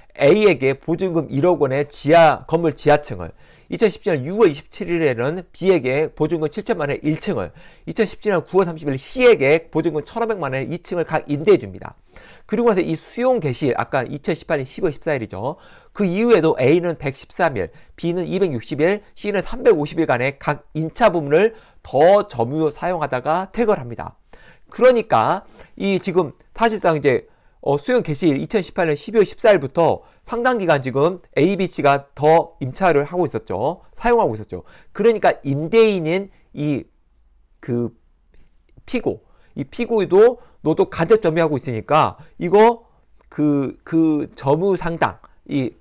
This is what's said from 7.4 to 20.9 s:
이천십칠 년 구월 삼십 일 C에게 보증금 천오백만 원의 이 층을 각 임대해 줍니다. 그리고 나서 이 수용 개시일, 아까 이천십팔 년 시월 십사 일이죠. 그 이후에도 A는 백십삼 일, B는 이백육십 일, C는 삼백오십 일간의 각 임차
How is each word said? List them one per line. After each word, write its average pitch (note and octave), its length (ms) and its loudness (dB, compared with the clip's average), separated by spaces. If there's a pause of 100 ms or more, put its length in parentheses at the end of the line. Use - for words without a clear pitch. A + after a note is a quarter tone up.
이천십칠 G#3 440 -4
년 E3+ 140 0
구월 F#3 220 2
삼십 D#3+ 200 -10
일 C3+ 120 -4
C에게 E3 720 2
보증금 D#3 340 -2
천오백만 G#3+ 480 -6
원의 C3+ 180 -6
이 E3+ 80 -8
층을 E3+ 260 -6
각 D#3 260 -4
임대해 D#3 260 4
줍니다. F#2+ 400 -14 (480)
그리고 A#3 240 0
나서 F#3 140 2
이 D#3+ 140 -4
수용 B3 440 -2
개시일, C#3+ 380 -2
아까 B2 240 -4
이천십팔 D3+ 560 -6
년 C3+ 80 -8
시월 F3+ 260 -6
십사 D#3 220 -6
일이죠. A#2 420 -8 (380)
그 G#3 100 -2
이후에도 F#3 560 2
A는 E3 380 2
백십삼 D3 580 -4
일, F2 140 -4 (260)
B는 E3+ 300 -4
이백육십 D3+ 560 -4
일, G3 200 0 (120)
C는 G3 260 -4
삼백오십 F3+ 600 0
일간의 C#3 380 -2
각 - 360 -6
임차 D#3+ 360 0